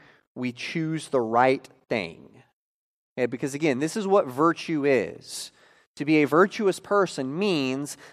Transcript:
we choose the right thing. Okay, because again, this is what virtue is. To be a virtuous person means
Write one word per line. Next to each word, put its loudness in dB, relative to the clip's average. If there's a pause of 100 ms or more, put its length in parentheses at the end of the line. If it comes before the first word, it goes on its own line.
(340)
we -4
choose -6
the 2
right 2 (220)
thing. -6 (760)
Okay, 0
because -8
again, 0
this -4
is -4
what 4
virtue 0
is. -2 (460)
To -8
be 4
a 2
virtuous 2
person -2
means -2 (160)